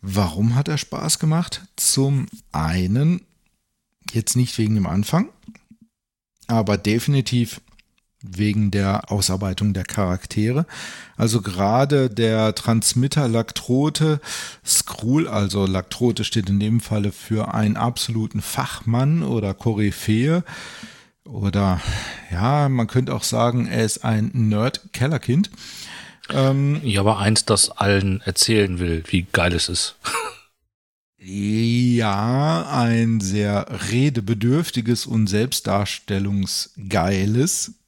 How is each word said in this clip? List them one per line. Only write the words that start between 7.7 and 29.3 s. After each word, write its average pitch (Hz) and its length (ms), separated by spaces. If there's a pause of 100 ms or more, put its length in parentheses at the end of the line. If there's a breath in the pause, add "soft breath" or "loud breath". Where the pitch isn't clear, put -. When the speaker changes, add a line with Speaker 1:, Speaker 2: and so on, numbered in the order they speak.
Speaker 1:
wegen 101 440
der 101 400
Ausarbeitung 98 600
der 92 120
Charaktere. 107 840 (500 loud breath)
Also 110 260
gerade 117 680
der 110 460
Transmitter 123 720
Laktrote, 143 920 (440 loud breath)
Skrull, - 640
also 101 360
Laktrote 95 600
steht 101 240
in 101 100
dem 110 220
Falle 101 320
für - 420
einen 107 220
absoluten 113 680
Fachmann 135 800
oder 110 320
Koryphäe 110 880 (840 loud breath)
oder, 98 560 (520 loud breath)
ja, 135 360
man 120 200
könnte - 260
auch 107 80
sagen, 120 460
er 113 160
ist - 200
ein 110 300
Nerd-Kellerkind. 123 1160 (760 loud breath)
Ähm, 139 520
Speaker 2:
Ja, 101 200
aber 104 160
eins, 104 260
das - 260
allen 98 520
erzählen 98 580
will, 82 260
wie 87 240